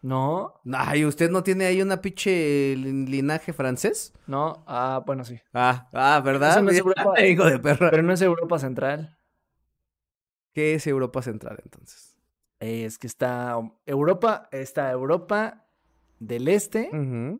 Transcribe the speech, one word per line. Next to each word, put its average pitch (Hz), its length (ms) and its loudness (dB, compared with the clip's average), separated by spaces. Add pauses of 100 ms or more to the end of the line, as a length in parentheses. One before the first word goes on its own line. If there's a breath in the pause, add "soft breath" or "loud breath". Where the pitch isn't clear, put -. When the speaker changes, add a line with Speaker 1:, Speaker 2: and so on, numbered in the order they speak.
Speaker 1:
No. 139 540 -2 (180)
Speaker 2:
Ay, 147 320 0
¿usted 156 240 0
no 185 140 0
tiene 190 220 0
ahí 185 160 2
una 190 200 -2
pinche 151 720 0
lin-, 135 320 -4
linaje 139 460 -4
francés? 135 600 -4 (140)
Speaker 1:
No, 147 400 -4
ah, 131 380 -4
bueno, 131 180 -4
sí. 120 160 -14 (140)
Speaker 2:
Ah, 127 400 0
ah, 139 320 4
¿verdad? 139 280 4
Speaker 1:
Eso 208 100 6
no 190 80 4
es 180 120 4
Speaker 2:
Bien, 185 40 2 (100)
Speaker 1:
Europa. 196 240 2
Speaker 2:
<laughs> 196 40 6
hijo 180 200 6
de 135 140 6
perra. 147 320 2
Speaker 1:
Pero 160 120 4
no 170 100 2
es 180 80 0
Europa 170 380 2
Central. 135 580 -6 (1400)
Speaker 2:
¿Qué 156 200 0
es 156 140 -2
Europa 131 340 -2
Central, 110 420 -10
entonces? - 540 -20 (420)
Speaker 1:
Eh, 113 260 -6
es 110 120 -12
que - 100 -14
está 123 500 -4 (280)
Europa, 175 680 0
está 135 400 -4
Europa 175 760 -2 (520)
del 120 280 -4
Este 208 440 0
Speaker 2:
Ujú. 135 480 -6